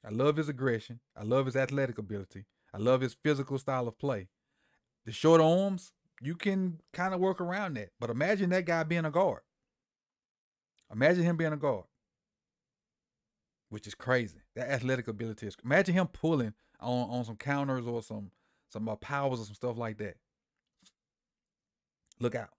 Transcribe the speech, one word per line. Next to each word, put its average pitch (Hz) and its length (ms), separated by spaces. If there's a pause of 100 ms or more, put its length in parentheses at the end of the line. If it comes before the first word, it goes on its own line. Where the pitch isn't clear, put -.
I 110 60
love 139 280
his 151 120
aggression. 123 520 (140)
I - 60
love 123 240
his 120 100
athletic 131 440
ability. 101 460 (280)
I 98 60
love 123 220
his 131 120
physical 139 460
style 127 280
of 110 120
play. 110 300 (760)
The 120 60
short 160 280
arms, 180 520 (280)
you 147 160
can 185 440 (120)
kinda 185 280
work 185 200
around 180 380
that. 104 120 (100)
But 117 100
imagine 175 400
that 185 160
guy 165 160
being 165 240
a 151 60
guard. 170 300 (1500)
Imagine 156 320
him 170 140
being 160 160
a 147 40
guard, 131 280 (1800)
which 104 160
is 104 80
crazy. 120 480 (140)
That 120 140
athletic 127 380
ability 110 400
is, 98 160
imagine 175 320
him 185 120
pulling 139 460 (260)
on, 123 300
on 123 160
some 110 120
counters 139 500
or 117 160
some, 104 260 (400)
some, 110 180
uh, 107 100
powers 139 420
or 110 60
some 104 100
stuff 120 220
like 113 200
that. 104 200 (2000)
Look 120 160
out. 113 240